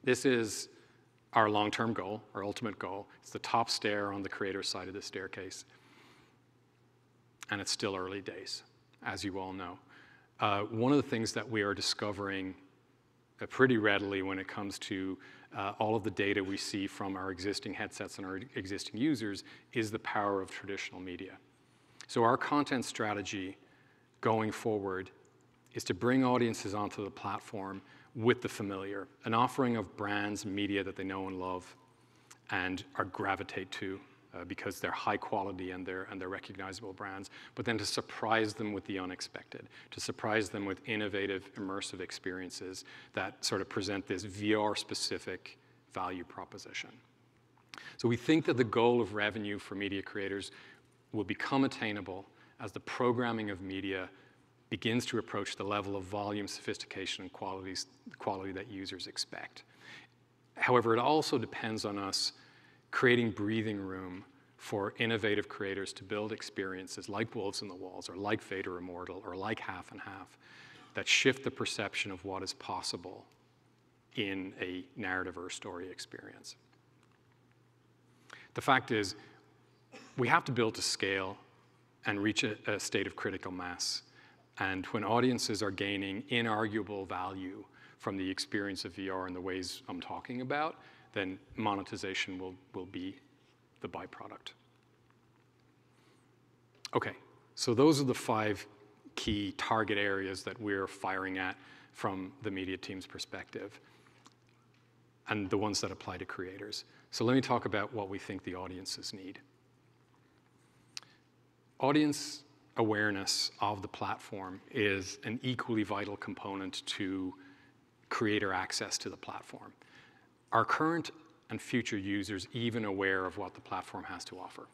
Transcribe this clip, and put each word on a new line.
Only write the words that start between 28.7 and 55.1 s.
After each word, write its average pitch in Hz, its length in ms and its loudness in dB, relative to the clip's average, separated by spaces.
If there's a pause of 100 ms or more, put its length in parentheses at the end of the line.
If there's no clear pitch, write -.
an 113 80 0
offering 120 460 4
of 92 180 -4
brands, 104 480 0
media 98 400 2
that 95 120 -6
they 95 80 -4
know 95 240 -2
and 92 120 -4
love 92 340 -4 (760)
and 92 340 0 (120)
are 98 100 2
gravitate 98 640 -2
to, 98 280 -4 (360)
uh, 87 100 -8
because 95 360 -6
they're 90 100 0
high 104 260 2
quality 95 540 -2
and 92 160 -6
they're, 95 240 -4
and 98 100 -8
they're 92 80 -6
recognizable 95 640 -8
brands, 98 380 -10 (240)
but 113 100 -4
then 113 140 2
to 104 80 -2
surprise 110 680 4
them 107 220 -2
with 95 100 -2
the 95 140 -2
unexpected, - 680 -6 (240)
to - 80 -10
surprise 107 520 2
them 101 160 -4
with 95 200 -4
innovative, 101 680 0
immersive 95 460 -6
experiences 92 840 -8 (300)
that 98 280 -2
sort 98 200 2
of 90 80 -4
present 98 360 -2
this 92 180 -2
V 104 300 4
R-specific 101 1040 0 (380)
value 92 300 -4
proposition. - 680 -10 (1040)
So 120 120 2
we 117 80 6
think 160 280 6
that 117 140 4
the 123 60 8
goal 120 360 8
of 101 140 0
revenue 104 440 0
for - 160 -10
media 98 280 -2
creators 98 480 -4 (640)
will 104 120 0
become 135 400 4
attainable 104 640 -2 (340)
as 113 120 -8
the - 80 -8
programming 120 680 2
of 95 140 -4
media 95 480 -2 (600)
begins 117 340 2
to - 140 0